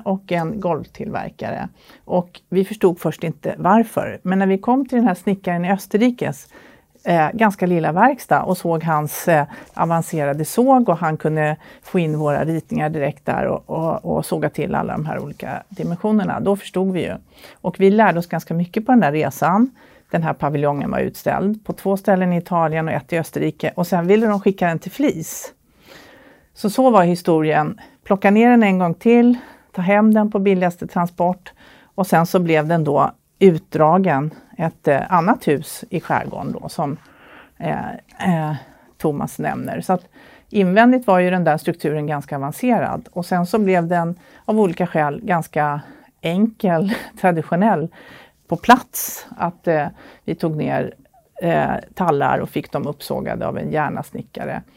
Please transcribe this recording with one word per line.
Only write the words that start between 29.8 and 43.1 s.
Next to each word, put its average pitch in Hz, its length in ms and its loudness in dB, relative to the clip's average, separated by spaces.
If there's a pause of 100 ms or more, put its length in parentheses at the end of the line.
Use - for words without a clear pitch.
hem 208 320 4
den 214 180 2
på 208 80 -2
billigaste 185 480 0
transport. 175 640 -2 (420)
Och 190 120 -2
sen 170 180 4
så 185 140 0
blev 160 280 2
den 165 160 2
då 143 280 2 (280)
utdragen 156 920 4 (240)
ett, 165 300 -4
eh, 139 260 0
annat 185 340 2
hus 151 420 -2
i 175 120 -4
skärgården - 600 -6
då, - 80 -12
som, 151 280 -6 (600)
eh, 151 320 -6 (300)
eh, 156 360 -2 (420)
Thomas 143 420 -4
nämner. 151 420 -6
Så 185 120 -2
att 180 80 -2 (480)
invändigt 220 580 4
var 185 120 4
ju 180 100 2
den 180 140 0
där 156 140 2
strukturen 151 500 -4
ganska 147 280 -6
avancerad. 156 760 -2